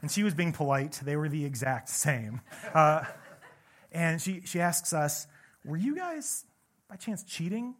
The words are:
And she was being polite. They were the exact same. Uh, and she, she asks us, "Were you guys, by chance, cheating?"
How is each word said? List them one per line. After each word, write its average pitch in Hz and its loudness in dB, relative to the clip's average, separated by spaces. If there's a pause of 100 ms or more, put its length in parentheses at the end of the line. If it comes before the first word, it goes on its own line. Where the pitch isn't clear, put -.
And 147 -4
she 202 2
was 202 4
being 170 2
polite. 139 0
They 143 0
were 151 0
the 147 -2
exact 131 -2
same. 120 0 (340)
Uh, 156 8 (840)
and 165 2
she, 185 -4
she 175 -2
asks 170 0
us, 147 0 (400)
"Were 151 -4
you 262 0
guys, 339 -6 (420)
by 196 -18
chance, 208 -6
cheating?" 226 -4